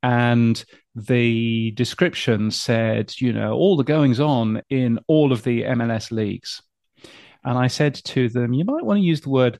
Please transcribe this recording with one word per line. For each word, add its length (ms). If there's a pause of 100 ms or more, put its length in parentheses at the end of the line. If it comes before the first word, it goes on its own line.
And 600 (320)
the 760
description 800
said, 680
you 120
know, 200
"All 240
the 80
goings 360
on 500
in 280 (100)
all 240
of 100
the 220
M 160
L 100
S 200
leagues." 520 (840)
And 140
I 80
said 300
to 320
them, 260
"You 100
might 200
wanna 160
use 200
the 100
word 300